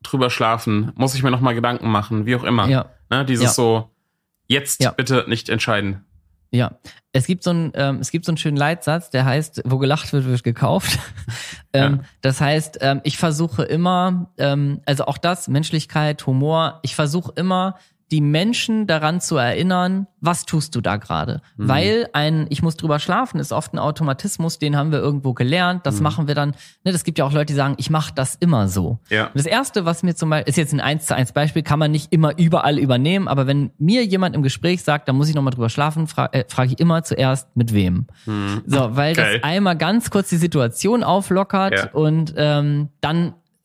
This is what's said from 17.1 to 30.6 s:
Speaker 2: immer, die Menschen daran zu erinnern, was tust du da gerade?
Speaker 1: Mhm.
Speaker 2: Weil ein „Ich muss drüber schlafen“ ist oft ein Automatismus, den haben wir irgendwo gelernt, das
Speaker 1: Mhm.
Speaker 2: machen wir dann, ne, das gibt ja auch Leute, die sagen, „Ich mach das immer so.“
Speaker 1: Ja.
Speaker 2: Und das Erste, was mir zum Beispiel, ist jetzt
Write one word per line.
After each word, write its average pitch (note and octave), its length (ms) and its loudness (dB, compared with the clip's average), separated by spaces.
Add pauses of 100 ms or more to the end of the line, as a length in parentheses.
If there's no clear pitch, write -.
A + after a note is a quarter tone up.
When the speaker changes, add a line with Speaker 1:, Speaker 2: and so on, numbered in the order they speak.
Speaker 2:
immer, F#3 420 -2 (340)
die D3+ 100 2
Menschen G#3+ 640 0
daran D#3+ 360 0
zu D#3+ 160 -2
erinnern, F3+ 680 0 (160)
was E3+ 240 -2
tust - 300 -2
du A#2 60 0
da F#2 160 0
gerade? D#2+ 440 -4 (160)
Speaker 1:
Mhm. G#2 100 -2
Speaker 2:
Weil G3 460 2
ein D#3 360 0
„Ich D3 120 -4
muss E3 160 0
drüber D3+ 220 0
schlafen“ G3+ 400 -2
ist - 120 -6
oft - 220 -4
ein E3 60 -4
Automatismus, D#3 800 -2
den D3 180 0
haben C#3+ 140 0
wir C#3+ 80 0
irgendwo C3+ 340 0
gelernt, F3+ 540 0
das G#2 80 0
Speaker 1:
Mhm. G2+ 80 0
Speaker 2:
machen D3+ 240 0
wir C#3+ 80 -2
dann, C#3+ 160 0 (320)
ne, F#3+ 80 2
das F3 120 -2
gibt E3 140 -2
ja D3 80 2
auch C#3 60 0
Leute, D3 160 2
die D3+ 80 -2
sagen, C#3 220 2
„Ich - 120 -4
mach D#3 220 0
das - 240 -4
immer C3+ 320 2
so.“ G2 320 -2 (100)
Speaker 1:
Ja. G#2+ 180 2
Speaker 2:
Und - 120 -14
das D3 80 0
Erste, A3 380 0
was E3+ 180 0
mir F3 120 2
zum D#3+ 140 -2
Beispiel, D3+ 220 0
ist - 60 0
jetzt D#3 160 0